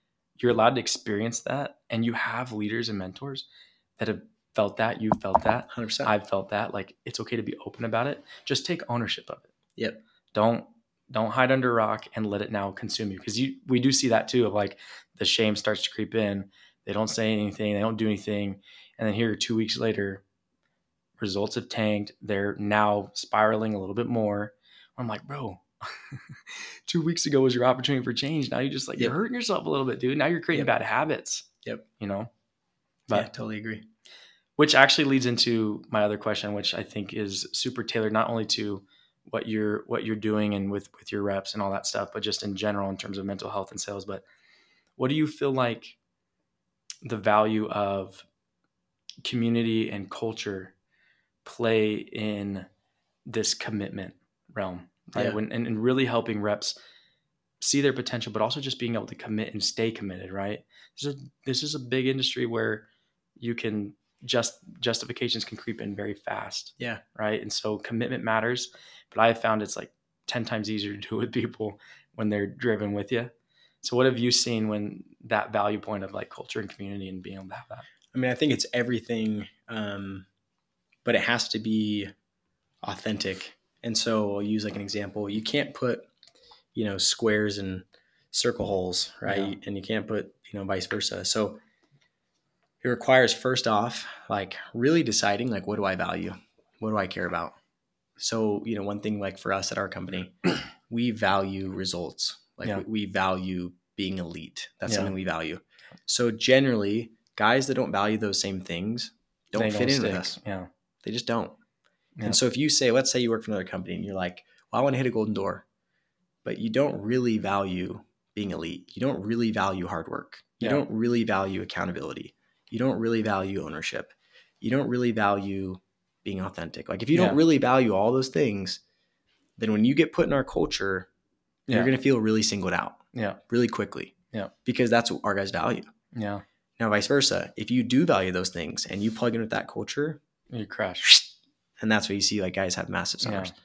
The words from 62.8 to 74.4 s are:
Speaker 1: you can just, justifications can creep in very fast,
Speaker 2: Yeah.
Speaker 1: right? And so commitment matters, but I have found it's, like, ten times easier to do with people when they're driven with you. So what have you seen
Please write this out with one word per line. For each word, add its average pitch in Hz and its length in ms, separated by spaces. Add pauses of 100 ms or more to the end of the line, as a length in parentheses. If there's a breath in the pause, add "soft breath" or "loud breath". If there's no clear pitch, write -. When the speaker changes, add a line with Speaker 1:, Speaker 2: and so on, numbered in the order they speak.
Speaker 1:
you 117 180
can 104 380 (320)
just, 117 340 (200)
justifications 117 680
can 107 120
creep - 240
in 104 140
very 104 200
fast, - 640
Speaker 2:
Yeah. 117 220 (180)
Speaker 1:
right? 107 240
And 107 120
so 107 240
commitment 120 460
matters, 113 480 (380 loud breath)
but 110 120
I 117 60
have 113 140
found 110 200
it's, 98 160
like, - 140 (340)
ten 117 180
times 107 260
easier 104 280
to 101 120
do 110 80
with 113 140
people 107 480 (360 loud breath)
when 107 140
they're 101 180
driven 104 460
with 101 180
you. 123 180 (520 soft breath)
So - 140
what 127 120
have 123 100
you 120 140
seen 113 360